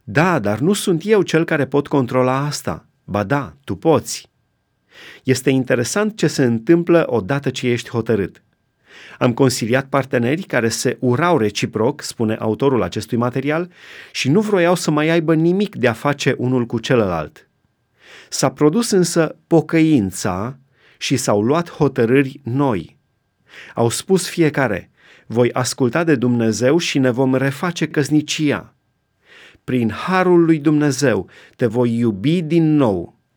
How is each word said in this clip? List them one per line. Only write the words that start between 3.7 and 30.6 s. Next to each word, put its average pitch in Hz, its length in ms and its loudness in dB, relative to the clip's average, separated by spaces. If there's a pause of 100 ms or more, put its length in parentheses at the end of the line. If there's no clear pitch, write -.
poți. - 580 -2 (880)
Este 131 260 0
interesant 131 680 0
ce 170 100 0
se 151 160 0
întâmplă 170 640 2
odată 127 420 -2
ce - 180 -6
ești 120 220 -2
hotărât. 110 540 -4 (720)
Am 127 160 0
consiliat 127 540 0
parteneri 135 540 -2
care 117 280 -2
se - 300 -2
urau 143 380 0
reciproc, 110 640 -2
spune 110 320 -4
autorul 110 480 0
acestui 101 360 -4
material, 143 540 -4 (400)
și - 180 -4
nu 180 120 4
vroiau 185 340 0
să 165 160 -4
mai 151 180 0
aibă 165 240 2
nimic 175 420 0
de 120 120 0
a 117 60 2
face 139 440 -2
unul 123 280 0
cu 117 140 -4
celălalt. 95 720 -2 (800)
S-a - 220 0
produs 151 400 2
însă 175 440 2 (120)
pocăința 139 1120 0 (380)
și - 200 -2
s-au 113 240 2
luat 151 280 0
hotărâri 135 760 0
noi. 117 540 -4 (760)
Au 117 160 2
spus - 380 -2
fiecare: 139 600 -2 (380)
„Voi 120 260 2
asculta 127 500 -2
de 165 120 2
Dumnezeu 120 640 0
și 170 220 -2
ne 127 120 2
vom 131 240 0
reface 139 520 -4
căsnicia. 147 880 -2 (880)
Prin 120 280 -2
harul 180 540 2
lui 160 140 2
Dumnezeu 139 720 0 (260)